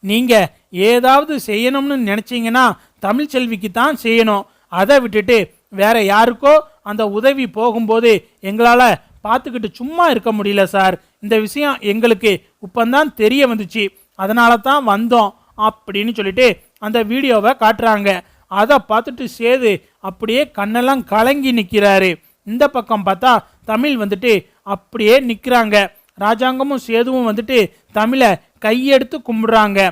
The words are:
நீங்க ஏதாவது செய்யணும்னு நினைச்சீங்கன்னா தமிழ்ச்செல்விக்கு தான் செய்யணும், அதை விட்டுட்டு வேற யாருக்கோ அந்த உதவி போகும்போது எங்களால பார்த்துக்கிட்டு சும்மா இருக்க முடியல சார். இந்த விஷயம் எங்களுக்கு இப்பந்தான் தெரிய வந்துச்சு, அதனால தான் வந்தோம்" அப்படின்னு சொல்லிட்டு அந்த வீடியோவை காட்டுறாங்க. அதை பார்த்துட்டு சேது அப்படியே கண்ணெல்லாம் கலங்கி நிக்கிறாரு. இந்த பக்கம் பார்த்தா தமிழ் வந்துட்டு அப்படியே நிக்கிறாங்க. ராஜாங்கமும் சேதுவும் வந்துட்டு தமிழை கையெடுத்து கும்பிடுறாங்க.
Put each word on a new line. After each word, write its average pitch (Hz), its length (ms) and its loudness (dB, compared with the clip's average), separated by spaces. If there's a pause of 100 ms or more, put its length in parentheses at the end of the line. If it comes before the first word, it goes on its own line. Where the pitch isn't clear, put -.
நீங்க 233 300 0 (500)
ஏதாவது 254 500 2 (120)
செய்யணும்னு 269 580 -2
நினைச்சீங்கன்னா 226 640 -2 (360)
தமிழ்ச்செல்விக்கு 226 720 -4
தான் 254 260 -2
செய்யணும், 226 480 0 (260)
அதை 196 280 2
விட்டுட்டு 220 380 0 (320)
வேற 208 340 0
யாருக்கோ 233 500 4 (300)
அந்த 214 260 -6
உதவி 254 380 0
போகும்போது 226 640 0 (300)
எங்களால 233 400 2 (420)
பார்த்துக்கிட்டு 226 480 -4
சும்மா 320 360 -2
இருக்க 233 240 -2
முடியல 202 320 0
சார். 190 320 0 (240)
இந்த 208 200 -2
விஷயம் 277 420 -4
எங்களுக்கு 214 500 0 (300)
இப்பந்தான் 247 520 -2
தெரிய 233 340 0
வந்துச்சு, 220 360 -4 (360)
அதனால 233 380 2
தான் 269 300 0
வந்தோம்" 220 440 2 (260)
அப்படின்னு 214 560 -4
சொல்லிட்டு 202 340 0 (320)
அந்த 214 240 -4
வீடியோவை 233 500 0
காட்டுறாங்க. 214 560 0 (420)
அதை 220 260 2 (100)
பார்த்துட்டு 240 420 -4
சேது 233 420 0 (280)
அப்படியே 220 440 -4 (120)
கண்ணெல்லாம் 240 480 -2
கலங்கி 262 500 0
நிக்கிறாரு. 196 580 2 (360)
இந்த 240 200 -2
பக்கம் 226 380 -4
பார்த்தா 196 280 2 (320)
தமிழ் 254 300 -2
வந்துட்டு 208 360 -2 (320)
அப்படியே 214 560 -2
நிக்கிறாங்க. 233 560 -2 (420)
ராஜாங்கமும் 254 680 -2
சேதுவும் 240 440 -2
வந்துட்டு 220 280 -2 (340)
தமிழை 233 380 2 (320)
கையெடுத்து 262 600 0
கும்பிடுறாங்க. 220 580 0 (120)